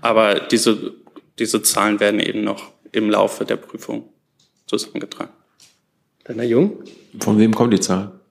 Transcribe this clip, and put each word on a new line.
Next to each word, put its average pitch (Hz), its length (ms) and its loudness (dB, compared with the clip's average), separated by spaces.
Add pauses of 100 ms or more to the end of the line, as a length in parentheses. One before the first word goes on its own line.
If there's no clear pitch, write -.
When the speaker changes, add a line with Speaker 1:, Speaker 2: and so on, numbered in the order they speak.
Speaker 1:
Aber 110 340 4
diese, - 580 0 (460)
diese 107 240 -2
Zahlen 104 380 2
werden 104 180 2
eben - 240 -4
noch 101 300 -8 (180)
im 110 180 0
Laufe 101 360 0
der 110 100 -2
Prüfung - 540 -12 (580)
zusammengetragen. - 640 -8 (920)
Speaker 2:
Dann - 100 -12
Herr 117 100 -6
Jung? 135 380 0 (380)
Speaker 3:
Von 107 180 2
wem 110 160 4
kommt 120 180 2
die 95 60 4
Zahl? 95 400 -4 (120)